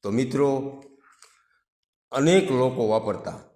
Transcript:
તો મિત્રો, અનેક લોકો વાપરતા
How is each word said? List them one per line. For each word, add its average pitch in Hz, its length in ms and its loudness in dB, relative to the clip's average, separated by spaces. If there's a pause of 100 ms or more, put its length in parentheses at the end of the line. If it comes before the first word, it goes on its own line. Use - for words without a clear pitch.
તો 101 80 -6
મિત્રો, 135 380 0 (1600)
અનેક 156 380 4
લોકો 127 380 0
વાપરતા 107 520 -2 (160)